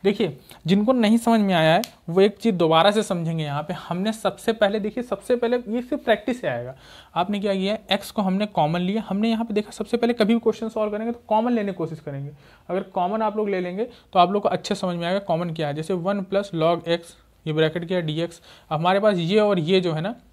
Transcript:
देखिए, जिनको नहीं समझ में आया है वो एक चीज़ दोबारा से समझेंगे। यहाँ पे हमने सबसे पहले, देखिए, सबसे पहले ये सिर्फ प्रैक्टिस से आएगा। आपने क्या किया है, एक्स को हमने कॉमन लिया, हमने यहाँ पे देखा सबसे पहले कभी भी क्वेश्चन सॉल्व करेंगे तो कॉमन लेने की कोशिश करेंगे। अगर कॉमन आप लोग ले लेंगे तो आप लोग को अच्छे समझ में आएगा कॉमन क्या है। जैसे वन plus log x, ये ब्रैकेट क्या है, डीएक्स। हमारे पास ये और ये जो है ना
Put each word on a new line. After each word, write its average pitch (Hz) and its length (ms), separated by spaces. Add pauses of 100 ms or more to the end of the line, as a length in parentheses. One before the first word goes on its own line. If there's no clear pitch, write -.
देखिए, 202 340 (300)
जिनको 208 260
नहीं 233 240
समझ 226 220
में 196 140
आया 160 200
है 196 80 (280)
वो 180 120
एक 202 160
चीज़ 233 180
दोबारा 165 360
से 214 120
समझेंगे। 165 400
यहाँ 147 200
पे 180 160
हमने 190 340
सबसे 208 400
पहले, 214 260
देखिए, 214 240
सबसे 247 320
पहले 240 220
ये 240 240
सिर्फ 285 240
प्रैक्टिस 240 360
से 175 60
आएगा। 123 280 (400)
आपने 190 240
क्या 196 160
किया 190 180
है, 220 180
एक्स 196 200
को 214 100
हमने 190 260
कॉमन 165 340
लिया, 202 280
हमने 208 200
यहाँ 226 160
पे 220 80
देखा 208 180
सबसे - 260
पहले 233 160
कभी 220 200
भी 233 60
क्वेश्चन 226 300
सॉल्व 214 220
करेंगे 220 200
तो 240 160
कॉमन 226 260
लेने 202 180
की 180 60
कोशिश 160 220
करेंगे। 139 320 (380)
अगर 190 200
कॉमन 196 320
आप 214 160
लोग 214 120
ले 185 120
लेंगे 185 260 (260)
तो 190 60
आप 175 120
लोग 208 120
को - 60
अच्छे - 260
समझ 180 200
में 170 120
आएगा 190 140
कॉमन 175 300
क्या 160 160
है। 143 60
जैसे 156 200
वन 185 320
plus 202 300
log 165 340
x, 170 240 (320)
ये 156 80
ब्रैकेट 160 340
क्या 180 100
है, 170 80
डीएक्स। 165 360 (300)
हमारे 175 280
पास 208 180
ये 175 220
और 208 200
ये 185 220
जो 175 120
है 156 80
ना 208 140 (180)